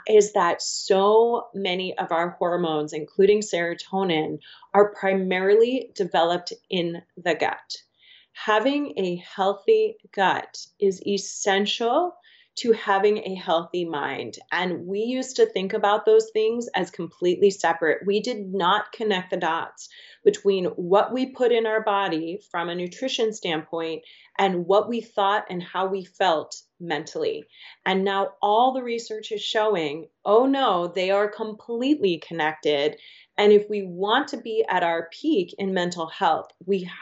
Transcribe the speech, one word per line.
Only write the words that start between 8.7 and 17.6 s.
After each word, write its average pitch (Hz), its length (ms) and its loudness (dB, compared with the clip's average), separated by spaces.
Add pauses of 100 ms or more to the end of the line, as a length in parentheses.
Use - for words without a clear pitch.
a 180 200 -2
healthy 208 800 0 (160)
gut - 460 -2 (200)
is 190 260 0
essential 208 1080 0 (400)
to 233 180 2
having 208 460 2
a 190 160 -8
healthy 175 520 -2
mind. 135 500 -6 (140)
And 175 360 -4
we 196 140 -4
used 254 360 -4
to 226 100 4
think 196 260 -2
about 208 320 2
those 220 260 4
things 226 440 -2
as 180 160 -2
completely 180 600 0
separate. 170 560 0